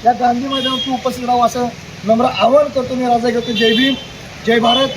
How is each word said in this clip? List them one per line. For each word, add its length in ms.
या 80
गांधी 360
मैदानावरती 440
उपस्थित 320
राहावं 220
असं 220
नम्र 220
आवाहन 420
करतो. 260
मी 120
राजा 240
घेतो. 220
जय 220
भीम, 200
जय 120
भारत 380